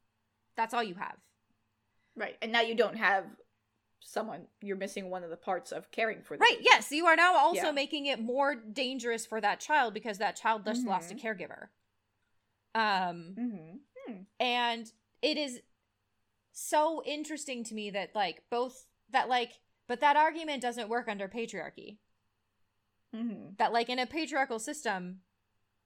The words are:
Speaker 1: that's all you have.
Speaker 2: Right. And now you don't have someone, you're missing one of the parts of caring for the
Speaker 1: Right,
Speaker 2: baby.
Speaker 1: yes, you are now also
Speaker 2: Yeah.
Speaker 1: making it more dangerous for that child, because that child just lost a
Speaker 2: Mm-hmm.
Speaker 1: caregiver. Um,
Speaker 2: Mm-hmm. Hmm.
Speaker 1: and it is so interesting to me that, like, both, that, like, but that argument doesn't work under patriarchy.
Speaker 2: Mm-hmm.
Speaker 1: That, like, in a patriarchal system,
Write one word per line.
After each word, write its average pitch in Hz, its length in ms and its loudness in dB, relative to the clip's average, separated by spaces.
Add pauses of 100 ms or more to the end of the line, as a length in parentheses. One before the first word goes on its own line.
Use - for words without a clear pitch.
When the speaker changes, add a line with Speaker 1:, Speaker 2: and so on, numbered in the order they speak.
(560)
Speaker 1:
that's 226 180 -2
all 233 100 2
you 180 120 -6
have. - 220 -10 (960)
Speaker 2:
Right. 214 260 -6
And 226 100 -4
now 233 100 6
you 226 140 0
don't 202 200 2
have 196 300 4 (760)
someone, 180 480 -6 (140)
you're 196 160 -4
missing 196 320 -6
one 185 140 -6
of 170 80 -10
the 180 60 -10
parts 180 340 -4
of - 200 -10
caring 220 300 -2
for - 160 -12
the - 40 -4
Speaker 1:
Right, 466 160 8
Speaker 2:
baby. - 80 -4
Speaker 1:
yes, 226 260 6
you 320 160 0
are 320 80 8
now 349 200 6
also 330 320 4
Speaker 2:
Yeah. 302 40 0
Speaker 1:
making 285 340 -4
it 262 160 -2
more 277 340 0
dangerous 233 680 -4
for 220 160 -6
that 202 180 0
child, 262 340 2
because 208 260 -6
that 196 180 -2
child 220 280 0
just 240 200 -2
lost 180 260 -2
a 208 40 -10
Speaker 2:
Mm-hmm. 240 120 -10
Speaker 1:
caregiver. 185 400 -8 (1080)
Um, 185 640 0
Speaker 2:
Mm-hmm. 202 400 -8 (300)
Hmm. 196 140 -12 (180)
Speaker 1:
and 240 520 -2 (300)
it 294 160 2
is 269 240 -4 (880)
so 302 540 2
interesting 294 600 -6
to 220 100 -12
me 208 160 -6
that, 190 240 -4
like, 185 340 0
both, 247 380 -4 (240)
that, 240 180 2
like, 247 240 2 (340)
but 240 120 -4
that 285 160 6
argument 302 460 2
doesn't 233 280 -4
work 240 180 -2
under 202 220 -4
patriarchy. 214 720 -8 (1160)
Speaker 2:
Mm-hmm. 214 420 -8
Speaker 1:
That, 214 160 2
like, 233 160 2
in 254 100 0
a 247 80 0
patriarchal 269 520 -2
system, 190 600 -6 (680)